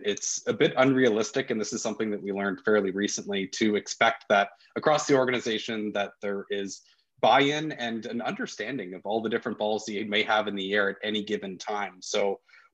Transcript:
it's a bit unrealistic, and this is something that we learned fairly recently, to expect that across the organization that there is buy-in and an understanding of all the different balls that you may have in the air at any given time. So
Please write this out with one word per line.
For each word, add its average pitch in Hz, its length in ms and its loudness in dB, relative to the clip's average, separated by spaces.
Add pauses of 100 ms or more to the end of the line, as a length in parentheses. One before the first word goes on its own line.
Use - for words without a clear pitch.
it's - 400 -4
a 120 80 0
bit 151 240 2
unrealistic, 131 720 2
and 113 100 -2
this 104 140 -4
is 110 80 -6
something 110 300 -4
that 104 100 -4
we 101 100 -6
learned 98 320 -2
fairly 101 280 4
recently, 98 560 -2
to 107 300 2
expect - 520 0
that 101 200 4 (260)
across 147 320 2
the 143 80 6
organization 113 800 0
that 101 180 -2 (100)
there 101 300 -4
is 101 300 -4 (380)
buy-in 143 520 4
and 117 340 -6
an 117 160 -6
understanding 113 720 -6
of 90 100 -12
all 107 180 -2
the 110 80 -2
different 110 280 -4
balls 107 280 -2
that 110 80 -6
you 101 120 -4
may 104 160 0
have 107 260 2
in 101 60 -4
the 98 180 -4
air 101 200 2
at 95 120 -12
any 107 200 -2
given 101 340 -6
time. 101 420 -6
So 101 400 -2 (340)